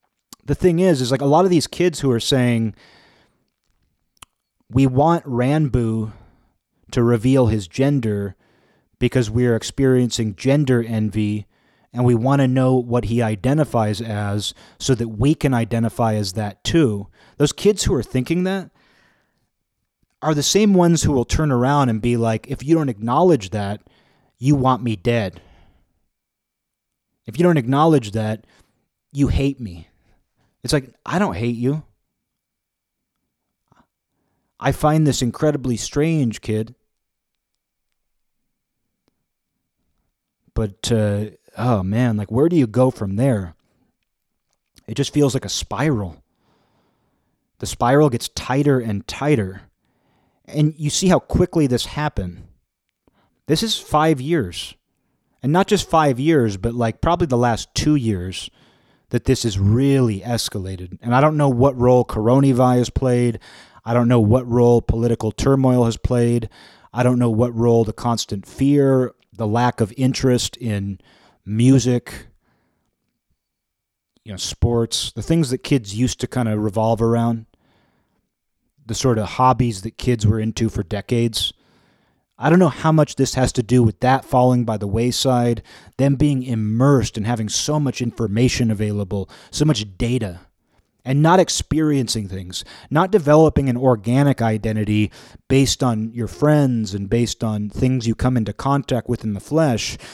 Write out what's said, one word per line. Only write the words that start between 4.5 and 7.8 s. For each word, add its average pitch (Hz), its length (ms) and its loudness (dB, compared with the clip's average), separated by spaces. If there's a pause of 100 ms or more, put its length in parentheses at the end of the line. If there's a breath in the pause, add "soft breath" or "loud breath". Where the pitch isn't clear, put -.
"We 135 160 2
want 147 380 2
Ranboo 120 880 -2 (760 soft breath)
to 123 120 0
reveal 120 460 2
his 104 200 -2
gender 113 680 -2 (640)